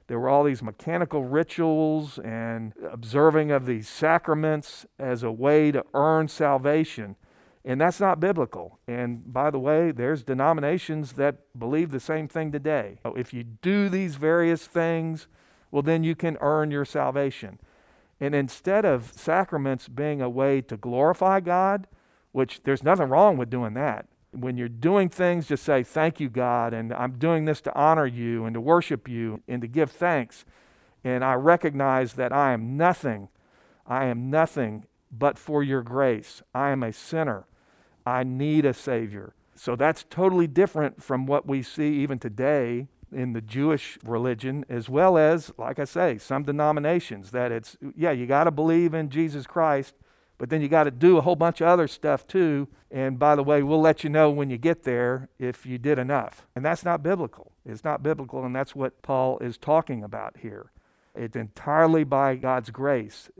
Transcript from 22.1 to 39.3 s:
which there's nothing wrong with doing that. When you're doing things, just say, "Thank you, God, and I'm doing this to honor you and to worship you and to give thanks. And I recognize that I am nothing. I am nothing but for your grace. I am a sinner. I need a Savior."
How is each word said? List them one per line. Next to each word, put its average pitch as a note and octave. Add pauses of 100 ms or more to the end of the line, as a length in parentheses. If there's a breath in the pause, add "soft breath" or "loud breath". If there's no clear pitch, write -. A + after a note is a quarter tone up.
which -
there's C3+
nothing E3
wrong E3+
with A#2+
doing A#2
that. B2 (260)
When B2+
you're A#2+
doing E3+
things, F3
just C#3+
say, C#3
"Thank D#3+
you, C#3+
God, A#2+
and A2+
I'm B2
doing D#3+
this D3+
to -
honor D#3
you A#2
and A2+
to A2+
worship D#3
you A2+
and B2
to A#2+
give C#3
thanks. D#3 (580 soft breath)
And B2+
I C3
recognize C#3
that B2+
I C#3
am A#2
nothing. C3+ (580 soft breath)
I C3
am B2
nothing C3+ (240)
but C#3+
for D3
your C3+
grace. A#2+ (120)
I C#3
am C3+
a A2+
sinner. C#3 (600 soft breath)
I B2+
need C#3+
a C3+
Savior." A2 (200)